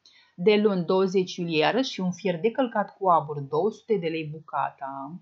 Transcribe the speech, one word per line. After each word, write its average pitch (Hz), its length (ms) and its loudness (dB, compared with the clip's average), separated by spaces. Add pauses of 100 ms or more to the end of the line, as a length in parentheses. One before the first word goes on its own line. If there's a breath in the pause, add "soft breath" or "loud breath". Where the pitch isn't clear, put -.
(360 soft breath)
De 202 200 4
luni, 196 300 2
douăzeci 190 500 2
iulie, 170 220 -2
iarăși, 185 420 2
un 180 120 0
fier 180 280 -4
de 220 120 0
călcat 233 440 -2
cu 190 140 0
abur, 151 300 2
două 151 320 0
sute 208 260 -2
de 170 100 -4
lei 160 180 -4
bucata. 139 960 -8